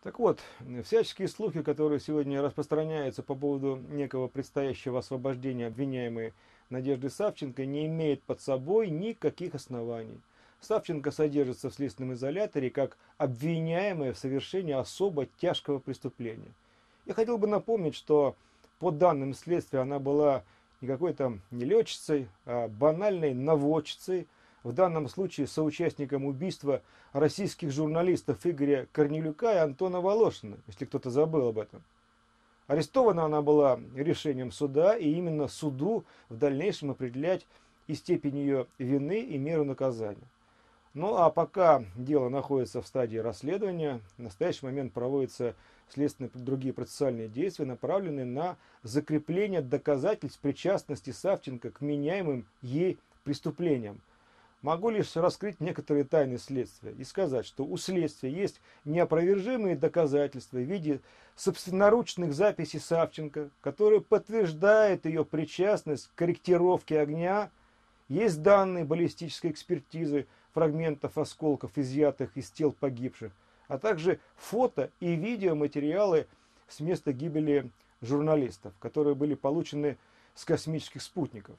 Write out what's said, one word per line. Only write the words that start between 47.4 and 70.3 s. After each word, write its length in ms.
направленные 600
на 320
закрепление 800
доказательств 800
причастности 720
Савченко 580
к 120
вменяемым 640
ей 340
преступлениям. 800
Могу 240
лишь 260
раскрыть 440
некоторые 460
тайны 340
следствия 520
и 120
сказать, 420
что 180
у 140
следствия 540
есть 280
неопровержимые 920
доказательства 840
в 60
виде 380
собственноручных 960
записей 460
Савченко, 720
которые 400
подтверждают 1040
ее 180
причастность 840
к 100
корректировке 800
огня. 520
Есть 320
данные 440
баллистической 680
экспертизы 720